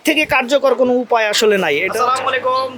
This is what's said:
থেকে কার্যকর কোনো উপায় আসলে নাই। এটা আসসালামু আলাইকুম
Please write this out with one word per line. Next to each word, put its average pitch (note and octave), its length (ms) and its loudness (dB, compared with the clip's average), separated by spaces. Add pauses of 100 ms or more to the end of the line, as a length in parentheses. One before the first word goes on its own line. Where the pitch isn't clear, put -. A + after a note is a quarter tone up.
থেকে D4+ 160 2 (100)
কার্যকর C4 480 2
কোনো B3 120 2 (100)
উপায় A3 300 0
আসলে G#3 300 2
নাই। D3+ 120 0 (100)
এটা G3+ 140 -4
আসসালামু B3+ 320 0
আলাইকুম B3+ 360 -2 (100)